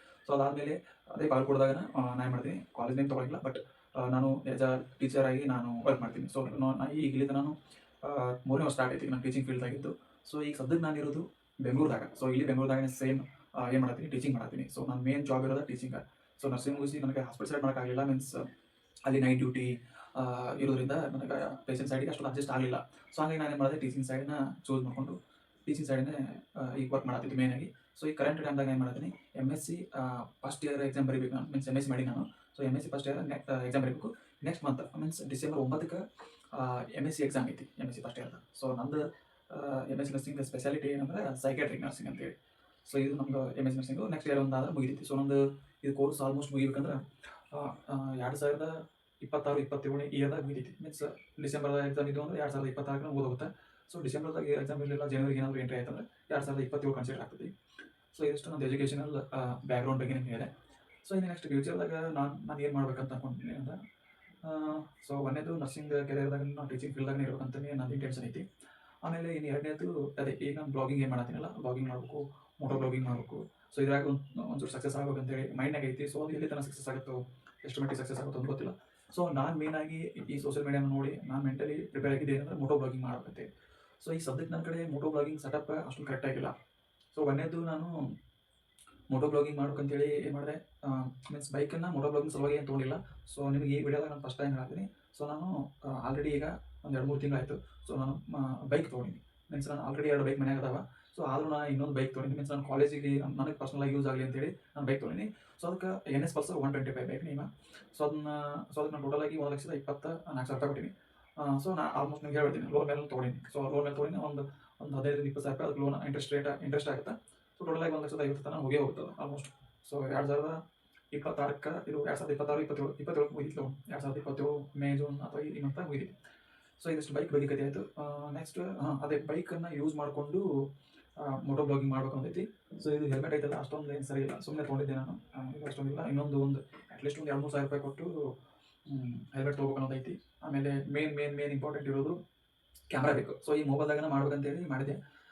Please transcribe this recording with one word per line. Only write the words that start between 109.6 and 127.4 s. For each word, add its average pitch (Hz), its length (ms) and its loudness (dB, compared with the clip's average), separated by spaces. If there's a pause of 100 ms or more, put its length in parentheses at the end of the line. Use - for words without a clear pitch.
ಇಪ್ಪತ್ತ 147 360 -4
ನಾಲ್ಕು 156 400 -4
ಸಾವಿರ 131 180 0
ರೂಪಾಯಿ - 20 2
ಕೊಟ್ಟಿನಿ. - 320 -4 (400)
ಆ, 147 80 -2
so, 143 300 2
ನಾ - 260 2
almost 147 200 -2
ನಿಮ್ಗೆ 147 180 2
ಹೇಳ್ಬಿಡ್ತೀನಿ, - 320 2
ಲೋನ್ 143 140 6
ಮೇಲೆ 143 220 0
ತಗೊಂಡಿನಿ. 127 280 -2
So, - 260 -6
ಲೋನ್ 143 220 2
ಮೇಲೆ 143 100 0
ತಗೊಂಡಿನಿ, 156 300 0
ಒಂದ್, 143 160 -2 (400)
ಒಂದ್ 143 160 -4
ಹದಿನೈದರಿಂದ 143 300 2
ಇಪ್ಪತ್ತು 139 240 -2
ಸಾವಿರ 131 120 -2
ರೂಪಾಯಿ 143 220 0
ಅದು 139 60 4
ಲೋನ್ 143 160 -2
ಇಂಟ್ರೆಸ್ಟ್ 139 260 -2
ರೇಟ್, 143 300 0
ಇಂಟ್ರೆಸ್ಟ್ 143 280 0
ಆಗುತ್ತೆ. 127 200 -2 (500)
So, 175 60 -6
ಟೋಟಲ್ 160 160 2
ಆಗಿ 156 100 2
ಒಂದ್ 151 100 0
ಲಕ್ಷದ 147 200 -4
ಐವತ್ತು 139 220 0
ತನಕ 147 100 -4
ಹೋಗೇ 143 240 2
ಹೋಗ್ತದೆ - 260 2
almost. 143 420 -8 (440)
So, 135 220 -2
ಎರಡ್ 139 160 2
ಸಾವಿರದ 156 420 0 (420)
ಇಪ್ಪತ್ತಾರಕ್ಕೆ, 147 800 -2
ಇದು 143 140 0
ಎರಡ್ - 140 -2
ಸಾವಿರದ 151 140 0
ಇಪ್ಪತ್ತಾರು 147 280 2
ಇಪ್ಪತ್ತೇಳು, 143 380 -2
ಇಪ್ಪತ್ತೇಳಕ್ಕೆ 147 360 2
ಮುಗೀತು 143 280 -4
ಲೋನ್, 131 140 -4 (120)
ಎರಡ್ 135 140 -6
ಸಾವಿರದ 135 160 -2
ಇಪ್ಪತ್ತೇಳು 143 580 -2
ಮೇ, 139 200 2
ಜೂನ್ 143 240 -2
ಅಥವಾ 143 200 -6
ಈ, 151 80 -4
ಈ 143 140 -6
ಮಂತ್ 139 160 -2
ಮುಗೀತು. - 560 -6 (500)
So, 165 80 0
ಇದಿಷ್ಟು 147 220 -2
ಬೈಕ್ 151 180 0
ಬಗ್ಗೆ 139 140 4